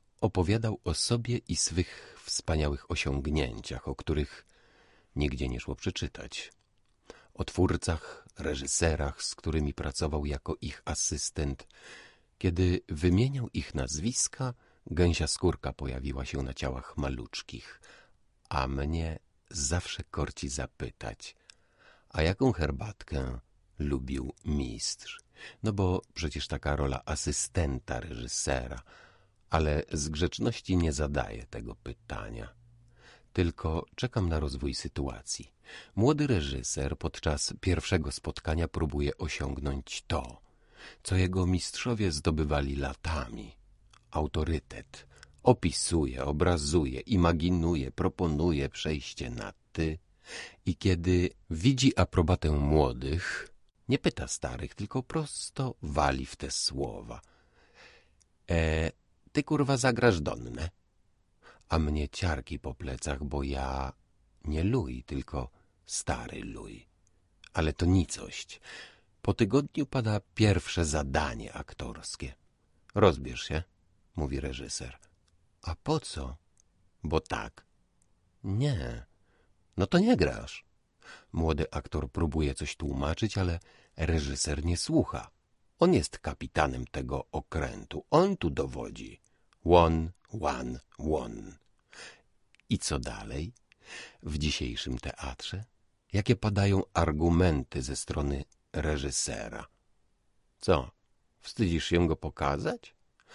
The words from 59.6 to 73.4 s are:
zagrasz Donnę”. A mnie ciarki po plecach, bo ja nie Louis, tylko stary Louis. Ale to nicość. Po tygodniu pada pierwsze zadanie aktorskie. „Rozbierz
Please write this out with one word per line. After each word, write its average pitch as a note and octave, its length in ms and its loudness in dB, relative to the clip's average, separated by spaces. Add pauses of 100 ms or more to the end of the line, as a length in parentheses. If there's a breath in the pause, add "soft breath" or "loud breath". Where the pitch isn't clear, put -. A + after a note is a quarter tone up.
zagrasz A#2+ 440 6
Donnę”. A#1+ 500 -4 (1000 loud breath)
A D#2+ 100 2
mnie D2+ 300 0
ciarki D2+ 500 -2
po - 160 -8
plecach, C#2+ 500 -6
bo C#2+ 180 -2
ja C2+ 500 -4 (520)
nie D#2 200 0
Louis, D#2+ 420 0
tylko C2 440 -6 (360 soft breath)
stary - 580 -6
Louis. G#1+ 380 -12 (720)
Ale D#2+ 200 2
to F2+ 140 0
nicość. - 720 0 (640 loud breath)
Po - 120 2
tygodniu C3+ 520 2
pada A2 340 0 (140)
pierwsze F#2 500 4
zadanie D2+ 680 0
aktorskie. A2 800 -10 (600)
„Rozbierz C#2+ 500 4